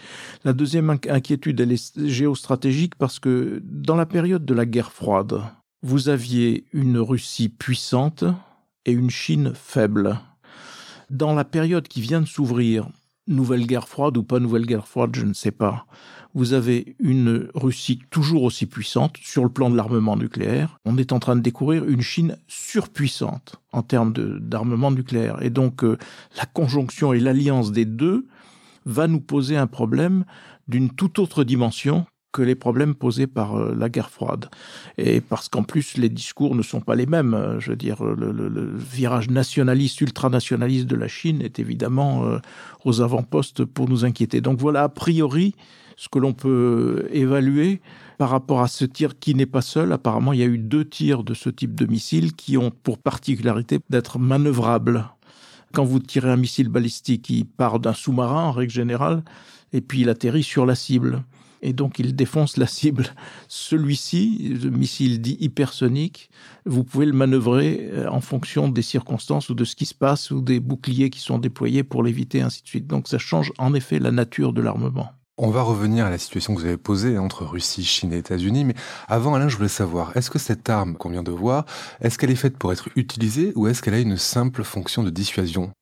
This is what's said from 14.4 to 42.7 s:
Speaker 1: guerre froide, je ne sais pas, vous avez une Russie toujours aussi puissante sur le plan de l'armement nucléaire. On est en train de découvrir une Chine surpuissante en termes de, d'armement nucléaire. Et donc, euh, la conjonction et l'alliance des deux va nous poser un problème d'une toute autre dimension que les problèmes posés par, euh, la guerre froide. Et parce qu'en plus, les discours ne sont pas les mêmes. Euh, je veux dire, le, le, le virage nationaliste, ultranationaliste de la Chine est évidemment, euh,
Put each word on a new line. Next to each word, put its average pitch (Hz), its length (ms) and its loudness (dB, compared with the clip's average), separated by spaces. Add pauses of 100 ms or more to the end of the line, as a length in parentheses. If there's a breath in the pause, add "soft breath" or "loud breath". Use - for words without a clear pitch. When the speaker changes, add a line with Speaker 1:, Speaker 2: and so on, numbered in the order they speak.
Speaker 1:
guerre 113 220 -2
froide, 120 280 0
je 120 100 -2
ne 101 80 0
sais - 180 -4
pas, 110 340 -4 (480 loud breath)
vous 123 200 0
avez 120 440 0
une 127 560 2
Russie 127 460 -2 (100)
toujours 156 320 2
aussi 117 240 0
puissante - 560 -2
sur - 220 0
le 123 80 2
plan 127 180 0
de 120 60 4
l'armement 110 420 2
nucléaire. 117 680 -2
On 117 120 2
est 131 140 0
en 127 80 2
train 123 160 2
de 120 60 2
découvrir 139 440 0
une 131 160 2
Chine 165 460 -2
surpuissante - 1120 -4 (140)
en 120 120 0
termes 113 300 2
de, 104 260 -4
d'armement 117 500 0
nucléaire. 123 540 0
Et 123 80 0
donc, 131 320 0
euh, 113 160 4 (360 loud breath)
la - 120 -6
conjonction 139 680 0
et 120 60 4
l'alliance 131 520 2
des 113 140 2
deux 160 400 0 (600 loud breath)
va 135 180 0
nous 160 160 2
poser 143 340 0
un 135 120 2
problème 151 580 0 (420 loud breath)
d'une 127 220 2
toute - 300 -2
autre 160 240 2
dimension 131 640 0 (240)
que - 100 0
les 127 140 4
problèmes 131 400 0
posés 127 320 0
par, 107 280 -2
euh, 110 180 0
la 113 140 0
guerre 117 220 -4
froide. - 400 -6 (480 loud breath)
Et 117 240 2
parce - 260 -4
qu'en - 160 0
plus, - 320 -4
les 120 140 2
discours 131 440 -2
ne 117 100 2
sont - 180 -6
pas 117 140 0
les 123 100 2
mêmes. 143 280 2
Euh, 110 280 -2
je 113 80 -8
veux 113 80 -2
dire, 110 260 -4
le, 110 260 -2
le, 107 200 -4
le 101 260 -6
virage 123 540 -2
nationaliste, 131 720 2
ultranationaliste 127 840 0
de 123 120 0
la 113 100 -2
Chine 156 340 -2
est - 180 -6
évidemment, 123 640 0
euh, 117 140 0 (440 loud breath)